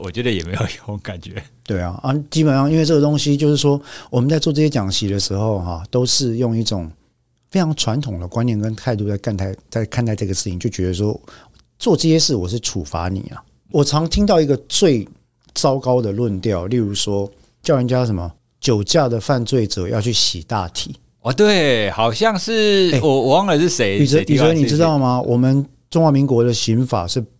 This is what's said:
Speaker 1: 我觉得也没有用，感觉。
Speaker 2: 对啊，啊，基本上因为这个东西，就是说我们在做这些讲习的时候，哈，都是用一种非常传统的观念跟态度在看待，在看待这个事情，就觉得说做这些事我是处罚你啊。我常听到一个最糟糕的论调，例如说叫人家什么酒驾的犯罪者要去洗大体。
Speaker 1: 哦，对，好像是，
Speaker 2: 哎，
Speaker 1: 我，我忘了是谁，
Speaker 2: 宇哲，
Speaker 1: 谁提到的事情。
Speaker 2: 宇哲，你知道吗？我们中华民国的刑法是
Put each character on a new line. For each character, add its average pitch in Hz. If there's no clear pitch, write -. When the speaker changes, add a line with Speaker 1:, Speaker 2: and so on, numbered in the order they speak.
Speaker 1:
我 92
觉 120
得 120
也 92
没 87
有 98
用， 104
感 90
觉。 92
Speaker 2:
对 98
啊， 90
啊， 131
基 156
本 143
上 139
因 160
为 156
这 160
个 147
东 147
西， 143
就 147
是 147
说 143
我 127
们 131
在 160
做 156
这 147
些 151
讲 107
习 101
的 98
时 -
候， 104
哈， 87
都 127
是 120
用 120
一 113
种 90
非 190
常 156
传 113
统 110
的 87
观 117
念 110
跟 110
态 110
度 101
在 101
看 107
待， 95
在 113
看 -
待 110
这 104
个 95
事 -
情， 90
就 107
觉 92
得 92
说 104
做 -
这 165
些 160
事 151
我 90
是 117
处 -
罚 82
你 98
啊。 -
我 147
常 156
听 202
到 180
一 151
个 139
最 135
糟 139
糕 127
的 107
论 104
调， 92
例 120
如 104
说 101
叫 156
人 123
家 127
什 110
么 87
酒 107
驾 147
的 117
犯 127
罪 113
者 92
要 113
去 117
洗 -
大 95
体。 -
Speaker 1:
哦， 117
对， 139
好 113
像 202
是， 208
Speaker 2:
哎， 127
Speaker 1:
我， 151
我 135
忘 196
了 160
是 170
谁， 104
Speaker 2:
宇 143
哲， 135
Speaker 1:
谁 196
提 147
到 139
的 160
事 165
情。 151
Speaker 2:
宇 131
哲， -
你 147
知 -
道 160
吗？ 123
我 120
们 135
中 165
华 151
民 139
国 120
的 120
刑 113
法 92
是 110